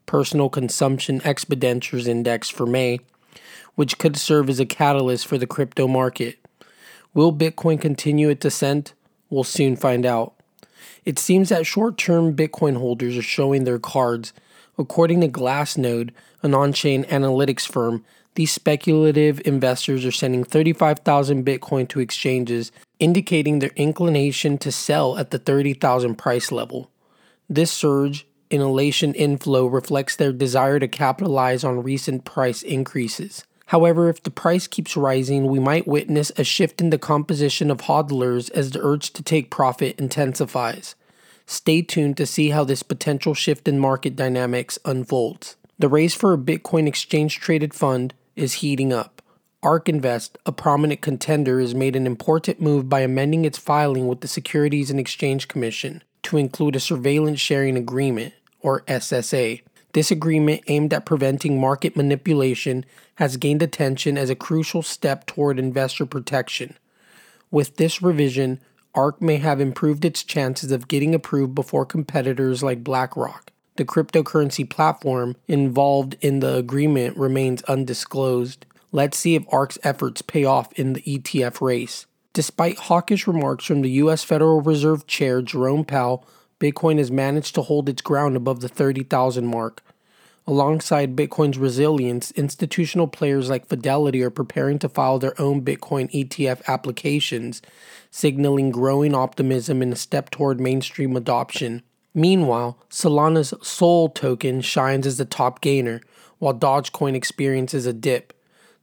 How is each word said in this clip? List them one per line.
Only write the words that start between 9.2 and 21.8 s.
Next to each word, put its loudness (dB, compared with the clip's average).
We'll 0
soon 2
find 0
out. 0
It -4
seems 4
that 0
short-term 2
Bitcoin 0
holders -2
are -4
showing 0
their 0
cards. -2
According 2
to 4
Glassnode, -2
an 2
on-chain 2
analytics 0
firm, -2
these 0
speculative 4
investors 0
are -2
sending 0
thirty-five 2
thousand 2
Bitcoin -2